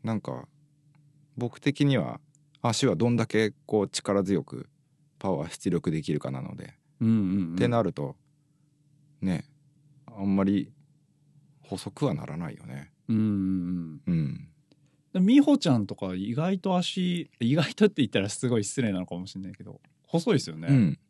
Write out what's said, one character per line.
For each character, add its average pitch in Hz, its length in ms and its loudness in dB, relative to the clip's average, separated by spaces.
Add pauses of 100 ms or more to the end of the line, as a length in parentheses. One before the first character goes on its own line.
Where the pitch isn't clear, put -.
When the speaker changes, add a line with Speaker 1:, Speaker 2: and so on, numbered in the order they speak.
Speaker 1:
な 110 120 -4
ん 101 60 -2
か、 64 280 -10 (880)
僕 120 240 -6
的 143 240 0
に 139 120 4
は 64 240 -4 (400)
足 123 260 2
は 92 100 2
ど 117 120 2
ん 120 80 2
だ 110 100 2
け 110 260 2 (140)
こ 107 160 2
う 95 60 0
力 101 340 0
強 92 200 0
く - 260 -14 (500)
パ 98 120 -4
ワ 80 160 -2
ー - 40 -10
出 - 200 -4
力 85 200 0
で 78 120 -2
き 82 100 -4
る 76 80 0
か 67 100 -8
な 67 120 -8
の - 140 -12
で。 - 180 -16 (260)
Speaker 2:
う 113 40 2
ん 110 40 4
う - 20 6
ん 113 40 6
う 95 380 0
ん。 - 20 -8
Speaker 1:
っ 92 40 -4
て 120 100 2
な 117 140 2
る 87 100 0
と、 69 240 -8 (1040)
ね、 92 240 0 (600)
あ 101 160 -12
ん 98 140 2
ま 98 80 4
り 98 280 2 (920)
細 - 280 -8
く - 160 -2
は 98 80 0
な 76 120 -8
ら - 100 -10
な 85 140 -8
い - 60 -14
よ - 100 -20
ね。 69 260 -14 (160)
Speaker 2:
う 113 60 0
ん - 20 2
う 107 40 4
ん - 40 2
う 107 60 2
ん。 90 760 -2
Speaker 1:
う 90 60 0
ん。 78 360 -2 (640)
Speaker 2:
で、 185 80 0
美 240 200 8
穂 285 180 6
ち 185 100 0
ゃ 127 80 6
ん 104 100 0
と - 80 -10
か 92 200 -6
意 101 200 -4
外 180 240 -2
と 185 180 0
足、 175 540 -2 (100)
意 120 140 2
外 151 200 0
と 214 120 4
っ - 20 6
て 208 140 0
言 110 40 4
っ - 20 -6
た 107 120 2
ら 101 80 -2
す 123 200 -4
ご 117 100 2
い 104 60 0
失 131 180 -4
礼 107 100 0
な 90 80 -2
の 90 60 -6
か 90 80 -8
も 90 120 -8
し - 100 -14
れ 95 60 -8
な 95 80 -10
い 98 40 -16
け 104 100 -18
ど、 101 160 -16 (260)
細 175 260 0
い - 20 4
で 135 60 4
す - 100 -10
よ 80 60 -12
ね。 82 120 -6
Speaker 1:
う 139 40 4
ん。 98 260 4 (120)